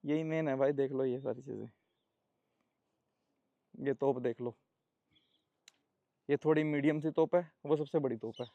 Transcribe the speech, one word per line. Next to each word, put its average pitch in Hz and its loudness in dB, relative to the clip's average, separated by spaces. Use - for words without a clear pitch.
यही 151 0
main 160 0
है 135 0
भाई, 135 4
देख 139 0
लो 135 0
ये 127 -2
सारी 127 -6
चीज़ें। 110 -10
ये 135 -2
तोप 135 0
देख 123 -2
लो, 120 -6
ये 143 2
थोड़ी 156 4
medium 151 2
सी 151 -2
तोप 160 2
है, 175 2
वो 147 2
सबसे 151 -2
बड़ी 123 0
तोप 113 -10
है। 120 -10